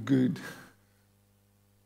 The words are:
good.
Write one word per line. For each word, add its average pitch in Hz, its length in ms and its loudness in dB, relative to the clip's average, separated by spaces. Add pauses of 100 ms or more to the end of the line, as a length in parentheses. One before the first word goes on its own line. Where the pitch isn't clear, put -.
good. 127 360 2 (1400)